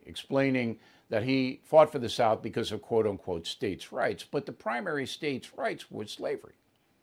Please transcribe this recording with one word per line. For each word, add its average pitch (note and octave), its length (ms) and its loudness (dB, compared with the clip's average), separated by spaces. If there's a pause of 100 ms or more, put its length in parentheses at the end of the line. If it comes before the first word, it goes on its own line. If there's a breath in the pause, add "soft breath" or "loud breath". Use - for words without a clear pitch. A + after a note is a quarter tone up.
explaining B2+ 720 0 (320 soft breath)
that A2 140 0
he C3 400 0
fought D3+ 280 8
for D3 60 -4
the A#2 120 -2
South A2 340 2
because A2+ 280 -4
of G#2 120 -6
quote-unquote G2 640 0
states' - 440 -6
rights, A#2+ 320 -2
but - 220 -4
the D3 60 -12
primary E3+ 560 -4
states' - 500 -6
rights A3 320 -6
was G3+ 220 -10
slavery. - 420 -8 (500)